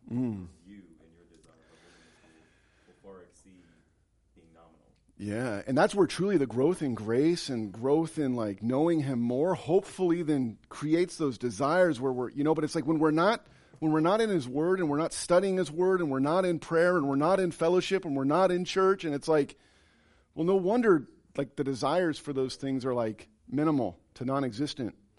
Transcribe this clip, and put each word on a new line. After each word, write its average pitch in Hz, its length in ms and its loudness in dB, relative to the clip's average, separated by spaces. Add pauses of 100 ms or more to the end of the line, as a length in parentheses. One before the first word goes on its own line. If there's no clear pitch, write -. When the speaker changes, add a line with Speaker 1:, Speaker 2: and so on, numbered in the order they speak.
(120)
Speaker 1:
Mm. 110 360 -6 (180)
Speaker 2:
your 104 100 -20
view 95 60 -20 (180)
and 82 160 -20
your 87 160 -20
desire - 220 -20 (160)
for - 100 -20
holiness - 320 -20 (160)
will, - 640 -20
will - 80 -20
far 95 220 -20
exceed 90 420 -20 (680)
being 82 180 -20
nominal. - 320 -20 (320)
Speaker 1:
Yeah, 104 500 -4
and 131 120 0
that's 202 160 4
where 196 120 4
truly 190 300 -2
the 139 100 2
growth 135 360 0
in 127 120 -2
grace 120 540 0
and 110 240 -6
growth 147 460 0
in, 131 180 -2
like, 104 260 -6
knowing 151 380 2
him 135 200 -2
more, 131 340 0
hopefully 175 680 0
then 135 360 -2 (100)
creates 165 480 -2
those 135 220 -2
desires 139 640 2
where 135 120 -2
we're, 123 180 -4
you 143 140 -4
know, 156 100 4
but 151 100 0
it's 147 100 -6
like 139 120 -2
when 160 120 0
we're 156 140 4
not, 190 340 2 (320)
when 156 140 0
we're 156 80 2
not 190 200 2
in 226 80 2
his 165 180 -2
word 160 340 0
and 160 100 0
we're 143 80 0
not - 160 -2
studying 185 420 2
his 175 140 -2
word 180 300 2
and 156 100 -2
we're 131 80 -2
not 160 260 2
in 175 140 0
prayer 175 400 2
and 139 100 0
we're 139 80 0
not 180 240 2
in 180 100 0
fellowship 180 540 0
and 147 100 -4
we're 135 100 -2
not 175 260 4
in 180 160 -2
church, 190 380 0
and 147 100 -4
it's 139 140 -6
like, 151 280 2 (760)
well, 160 100 -4
no 190 120 2
wonder, 196 520 4 (280)
like, 139 180 -6
the 147 80 -4
desires 143 560 0
for 147 140 -10
those 131 240 -4
things 135 280 -4
are, 127 80 -2
like, 113 360 -4 (200)
minimal 139 480 0 (180)
to 127 100 -12
non-existent 135 720 -4 (220)